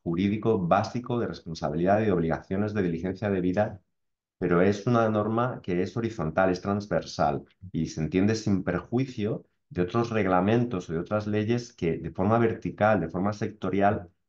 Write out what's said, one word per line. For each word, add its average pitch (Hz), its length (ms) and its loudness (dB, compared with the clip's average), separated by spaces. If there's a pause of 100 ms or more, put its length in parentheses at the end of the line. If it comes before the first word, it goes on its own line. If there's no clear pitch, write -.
jurídico 101 560 0
básico 101 640 0
de 98 80 -2
responsabilidad 85 720 0
y 110 60 0
de 101 60 2
obligaciones 90 600 -2
de 107 80 0
diligencia 92 480 -2
debida, 98 500 0 (580)
pero 87 220 2
es 101 280 2
una 117 200 4
norma 113 540 0
que 90 200 -2
es 101 140 -6
horizontal, 95 540 0
es 90 100 -2
transversal 82 840 -2 (260)
y 80 160 -2
se - 140 -6
entiende 92 340 2
sin 98 300 0
perjuicio 107 840 -4 (240)
de - 120 0
otros 117 280 0
reglamentos 98 800 2
o - 20 -6
de 80 60 -2
otras 104 300 -4
leyes 107 440 -2
que 80 260 -2
de 82 120 -8
forma 104 280 2
vertical, 107 640 2
de 82 80 -4
forma 90 240 -2
sectorial, 98 760 -2 (180)